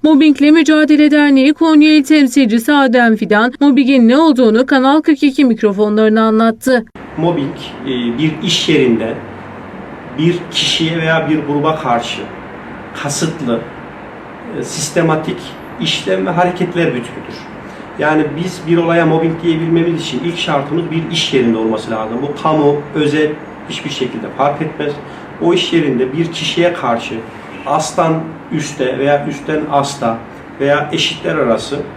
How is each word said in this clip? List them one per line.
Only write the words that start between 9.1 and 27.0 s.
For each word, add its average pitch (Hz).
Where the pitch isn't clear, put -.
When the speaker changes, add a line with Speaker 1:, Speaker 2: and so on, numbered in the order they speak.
Speaker 2:
bir 165
kişiye -
veya 160
bir 151
gruba 147
karşı 117
kasıtlı, 139
e, -
sistematik -
işlem -
ve -
hareketler 170
bütünüdür. -
Yani 151
biz -
bir 165
olaya 165
mobbing 160
diyebilmemiz 165
için -
ilk 170
şartımız 151
bir 160
iş -
yerinde 117
olması 110
lazım. 110
Bu 143
kamu, 147
özel 151
hiçbir -
şekilde 113
fark 143
etmez. 147
O 170
iş 175
yerinde 131
bir 165
kişiye 170
karşı 117